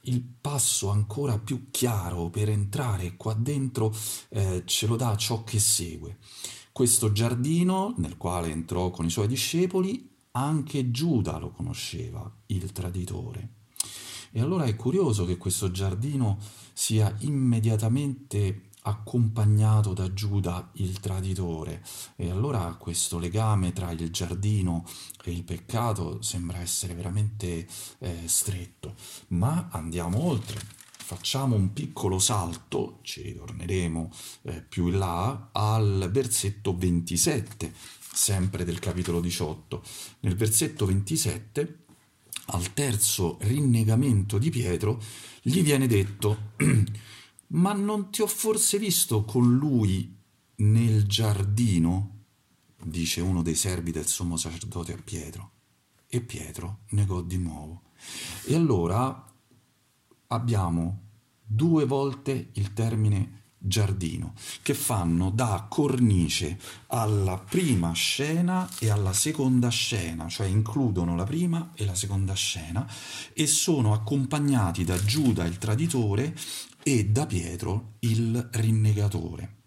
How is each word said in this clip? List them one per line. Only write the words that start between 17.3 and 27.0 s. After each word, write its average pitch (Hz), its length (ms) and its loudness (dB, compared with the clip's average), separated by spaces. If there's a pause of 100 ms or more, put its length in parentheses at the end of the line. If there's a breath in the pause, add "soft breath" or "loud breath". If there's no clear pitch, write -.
accompagnato 107 1120 4
da 92 200 -2
Giuda, 98 600 -2
il 95 260 -2
traditore. 90 840 -4 (320 loud breath)
E 87 140 -4
allora 92 460 -2
questo - 420 -4
legame 92 560 2
tra 90 180 -4
il 82 200 -4
giardino 90 720 0 (380 loud breath)
e 87 80 -6
il 85 120 -6
peccato 101 760 -4
sembra 87 380 -4
essere 87 340 -4
veramente, 87 720 -4 (300 loud breath)